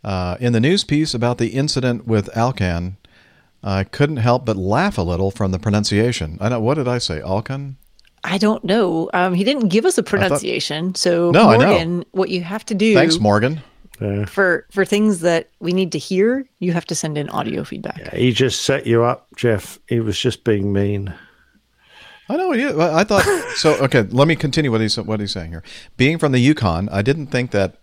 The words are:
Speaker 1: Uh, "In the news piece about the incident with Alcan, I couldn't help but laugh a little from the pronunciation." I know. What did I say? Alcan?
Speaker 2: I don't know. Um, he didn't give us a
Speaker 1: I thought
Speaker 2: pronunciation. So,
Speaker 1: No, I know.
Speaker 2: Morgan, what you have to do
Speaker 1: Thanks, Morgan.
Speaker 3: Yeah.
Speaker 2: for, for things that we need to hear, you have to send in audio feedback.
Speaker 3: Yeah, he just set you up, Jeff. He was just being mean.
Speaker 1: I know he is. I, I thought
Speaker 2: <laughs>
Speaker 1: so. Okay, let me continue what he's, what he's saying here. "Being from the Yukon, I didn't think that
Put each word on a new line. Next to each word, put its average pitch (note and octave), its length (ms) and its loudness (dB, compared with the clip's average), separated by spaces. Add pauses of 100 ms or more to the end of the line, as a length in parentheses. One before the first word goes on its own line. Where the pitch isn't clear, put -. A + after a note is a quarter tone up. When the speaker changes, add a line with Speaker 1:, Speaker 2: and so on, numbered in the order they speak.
Speaker 1:
Uh, F2+ 360 -4
"In A#2+ 140 0
the A2+ 60 4
news E3 240 2
piece D3+ 300 -2
about A#2+ 260 -2
the - 100 0
incident B2+ 580 -2
with G#2+ 300 0
Alcan, F#2+ 600 -2 (680)
I F#2+ 200 -2
couldn't C#3+ 340 -2
help B2 280 2
but A2 100 0
laugh A2+ 420 0
a G2+ 40 -2
little F2 300 0
from F#2+ 200 -2
the F#2 80 -2
pronunciation." G#2 800 0
I G#2+ 100 -2
know. B2 120 -2
What A#2+ 140 2
did C3+ 120 -2
I B2 120 -2
say? D#2+ 220 -4
Alcan? C3+ 560 -6 (460)
Speaker 2:
I F3 140 -4
don't G#3+ 260 0
know. F3+ 500 0
Um, F3+ 200 2
he F#3 100 0
didn't A#3+ 260 0
give A3 160 2
us F4+ 120 2
a A#3 40 2
Speaker 1:
I - 20 -4
thought - 60 -8
Speaker 2:
pronunciation. F3 840 -2
So, E3+ 360 2
Speaker 1:
No, F#3+ 180 6
I A2+ 80 8
know. C#3 100 6
Speaker 2:
Morgan, F3 440 0
what F#3 180 -2
you F3+ 120 -4
have F#3+ 240 -10
to A3 100 -6
do G#3+ 180 2
Speaker 1:
Thanks, E3 260 4
Morgan. G#2+ 420 2 (400)
Speaker 3:
Yeah. G2+ 240 -2
Speaker 2:
for, F#3 460 0
for G3 140 0
things G#3 360 2
that E3 280 0 (100)
we F3 140 -4
need F#3 200 0
to D#3+ 40 -4
hear, A3+ 480 0 (140)
you F3 140 -2
have E3+ 140 -4
to E3 80 -6
send D3+ 220 -4
in D3 120 -6
audio - 340 -4
feedback. - 340 -10
Speaker 3:
Yeah, - 180 -14
he B2 180 2
just B2 300 0
set C#3 240 -2
you A#2 160 4
up, B2 240 -2 (100)
Jeff. A2+ 500 -2
He A#2 140 0
was G#2+ 180 -4
just - 240 -2
being G2+ 300 0
mean. G2 400 -2 (1160)
Speaker 1:
I B3 80 -4
know F4+ 140 -2
he B3 100 0
is. C#4+ 160 -2
I, D#3+ 220 2
I G3+ 40 4
thought G#3 200 2
Speaker 2:
<laughs> G4+ 320 -2
Speaker 1:
so. D#3 160 4 (140)
Okay, B2+ 180 4
let B2 240 4
me E3 80 2
continue D3 360 -2
what A2 100 2
he's, G#2+ 180 0
what G#2+ 200 -4
he's G2+ 120 -6
saying E2 200 -10
here. E2+ 120 -12 (340)
"Being D3 200 4
from D3+ 140 2
the B2+ 80 4
Yukon, G#2+ 500 2
I G2 120 -2
didn't C#3 260 -2
think B2 240 -4
that F#2+ 320 0